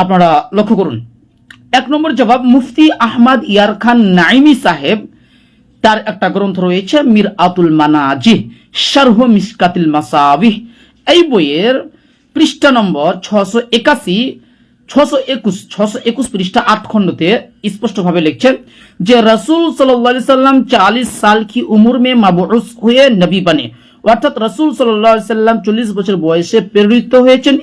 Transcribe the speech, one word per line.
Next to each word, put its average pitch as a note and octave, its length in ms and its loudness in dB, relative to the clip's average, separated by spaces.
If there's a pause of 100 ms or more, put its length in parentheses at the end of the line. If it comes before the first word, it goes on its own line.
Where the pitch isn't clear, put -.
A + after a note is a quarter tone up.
আপনারা F3+ 260 2 (280)
লক্ষ্য G#3 240 0
করুন। D3+ 160 -4 (760)
এক C4 200 0
নম্বর D4+ 180 -2 (100)
জবাব A#3+ 200 2 (140)
মুফতি C#4 300 0 (220)
আহমদ A#3+ 340 2 (120)
ইয়ার G3+ 200 2 (100)
খান A#3+ 160 2 (220)
নাইমি C4 340 4 (100)
সাহেব, E3 340 -2 (840)
তার A3 160 2 (120)
একটা G3 240 -4
গ্রন্থ G3 240 -2
রয়েছে F#3 380 -2 (180)
মিরআতুল F3+ 560 0 (100)
মানাজিহ D3+ 580 2 (340)
শারহ C4 460 2 (160)
মিশকাতিল F3+ 600 -2
মাসাবিহ। D#3 600 0 (600)
এই F4 80 4 (100)
বইয়ের F3+ 440 0 (580)
পৃষ্ঠা D4 440 0
নম্বর E3 320 -2 (140)
ছশো G3+ 360 -2 (180)
একাশি, A3+ 400 -2 (720)
ছশো C#4+ 280 0 (160)
একুশ, G3 220 -4 (160)
ছশো G#3 260 -4 (120)
একুশ A#3 220 -4
পৃষ্ঠা F#3+ 280 -4 (120)
আট G#3+ 180 -4
খণ্ডতে F3 380 -2 (440)
স্পষ্টভাবে F3+ 540 -4
লিখছেন - 280 0 (520)
যে A#3+ 100 4 (160)
রাসূল D4+ 300 0 (140)
সাল্লাল্লাহু B3 380 2
আলাইহি C4 200 -2
সাল্লাম C4+ 220 2 (180)
চালিস A3 340 2 (140)
সাল G#3+ 160 4 (120)
কি A#3+ 100 -4 (140)
উমর A3+ 300 4
মে B3+ 100 0
মাবউস G3 520 2 (160)
হুয়ে A#3+ 220 4 (180)
নবী F3+ 240 0
বনে। D3 200 0 (360)
অর্থাৎ A#3 320 0 (120)
রাসূল C#4+ 300 -2
সাল্লাল্লাহু A3+ 380 2
আলাইহি A3 200 -8
সাল্লাম A3 220 0 (100)
চল্লিশ A3 220 -2 (100)
বছর G3 180 -2
বয়সে E3+ 420 0 (140)
প্রেরিত A3 420 2
হয়েছেন C4 480 4